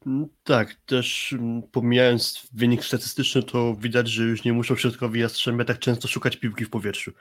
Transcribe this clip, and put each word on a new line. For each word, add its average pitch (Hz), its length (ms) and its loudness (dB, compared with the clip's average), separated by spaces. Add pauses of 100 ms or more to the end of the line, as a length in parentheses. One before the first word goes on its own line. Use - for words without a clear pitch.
Mm, 135 200 -2 (180)
tak, 113 300 2
też, - 580 -2
mm, 117 300 -4
pomijając 120 920 2
wynik 120 320 2
statystyczny, - 580 -2
to 117 320 0
widać, 117 340 0
że 113 160 0
już 113 200 0
nie 120 80 2
muszą 120 240 0
środkowi 117 440 -2
Jastrzębia 120 440 -2
tak 120 140 -2
często 120 300 0
szukać - 280 -2
piłki 110 280 -4
w 107 60 -8
powietrzu. 104 500 -6